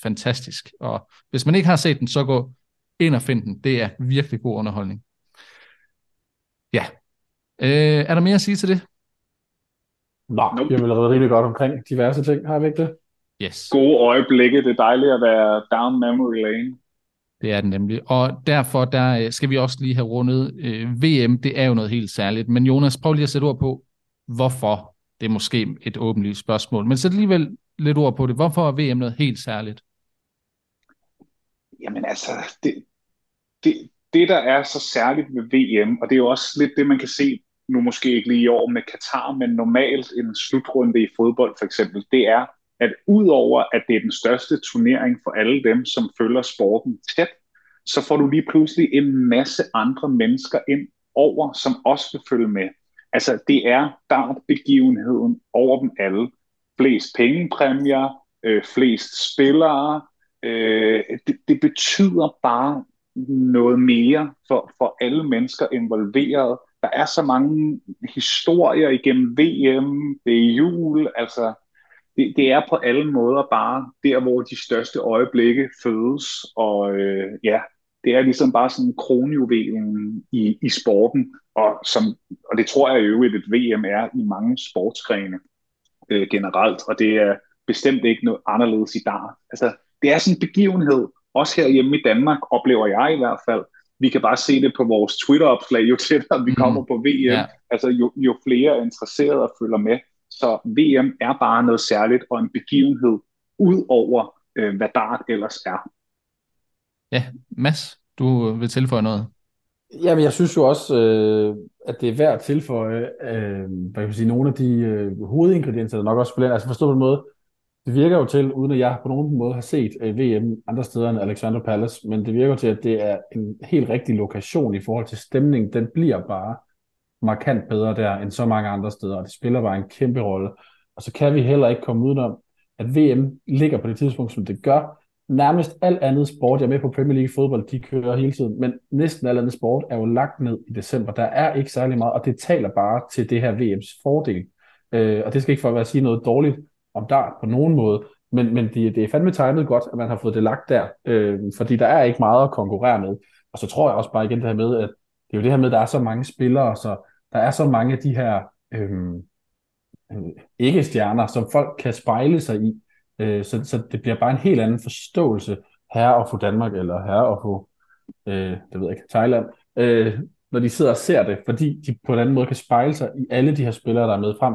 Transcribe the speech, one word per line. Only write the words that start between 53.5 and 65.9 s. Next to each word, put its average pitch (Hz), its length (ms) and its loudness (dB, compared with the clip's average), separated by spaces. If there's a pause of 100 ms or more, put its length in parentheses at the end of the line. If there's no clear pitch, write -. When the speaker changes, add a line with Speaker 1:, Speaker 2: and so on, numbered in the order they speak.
Speaker 3:
er 139 220 2 (200)
dartbegivenheden 127 1300 2 (140)
over 131 280 4
dem 131 180 -4
alle. 101 320 -2 (480)
Flest 127 380 2
pengepræmier, 139 920 0 (360)
øh, 107 180 0
flest - 720 -2
spillere. 147 680 2 (420)
Øh, 110 600 0 (240)
det, - 100 -2 (100)
det 285 140 2
betyder 175 800 2
bare 135 400 0 (440)
noget 123 520 4
mere 127 540 4 (140)
for, 123 300 -2
for - 240 -2
alle 139 220 -2
mennesker 131 480 -2
involveret. 123 840 0 (260)